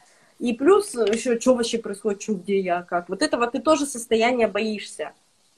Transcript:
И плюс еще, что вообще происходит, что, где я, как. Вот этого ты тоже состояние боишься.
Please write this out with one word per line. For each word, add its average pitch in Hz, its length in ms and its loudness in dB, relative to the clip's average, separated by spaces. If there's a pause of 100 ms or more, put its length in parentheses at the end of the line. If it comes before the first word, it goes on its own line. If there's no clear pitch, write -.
(400)
И 240 140 -2
плюс 370 420 4
еще, 226 440 0
что 254 160 4
вообще 233 240 -2
происходит, 202 420 -6
что, 220 120 -4
где 196 260 -2
я, 175 240 -2
как. 175 260 -4
Вот 190 120 -4
этого 240 260 0
ты 247 120 -4
тоже 294 260 2
состояние 233 600 0
боишься. 202 680 -6 (440)